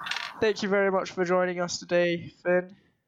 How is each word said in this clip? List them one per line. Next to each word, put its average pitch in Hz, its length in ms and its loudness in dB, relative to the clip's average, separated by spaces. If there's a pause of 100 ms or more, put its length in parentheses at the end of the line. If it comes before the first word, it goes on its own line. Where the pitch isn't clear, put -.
(400)
Thank 214 220 2
you 208 60 -2
very 196 220 4
much 190 220 -2
for 185 120 -2
joining 180 360 0
us 175 180 -4
today, 175 520 0 (120)
Finn. 180 340 0 (320)